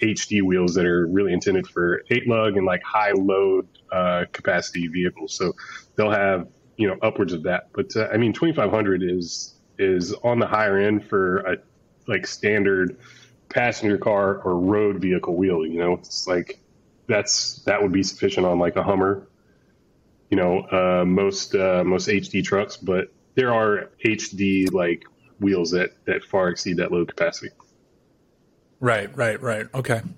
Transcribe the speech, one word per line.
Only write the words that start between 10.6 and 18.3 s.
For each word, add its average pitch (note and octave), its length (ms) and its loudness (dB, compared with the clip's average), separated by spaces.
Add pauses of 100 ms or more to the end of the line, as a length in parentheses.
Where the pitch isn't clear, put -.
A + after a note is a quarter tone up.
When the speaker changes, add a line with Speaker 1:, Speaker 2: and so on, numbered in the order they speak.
Speaker 1:
end G#2 260 2
for F#2+ 360 0
a, F#2 180 -2 (480)
like, F#2+ 220 -2
standard G2 680 0 (540)
passenger A2+ 480 0
car G2 460 2
or F2+ 160 0
road G2+ 420 2
vehicle F2+ 340 0
wheel, F2 300 2
you D#2+ 140 -4
know? F2 140 2
It's - 340 -8
like, F2+ 320 -2 (480)
that's, - 560 -2
that G2+ 180 0
would F#2 120 2
be F#2+ 100 2
sufficient F#2+ 420 0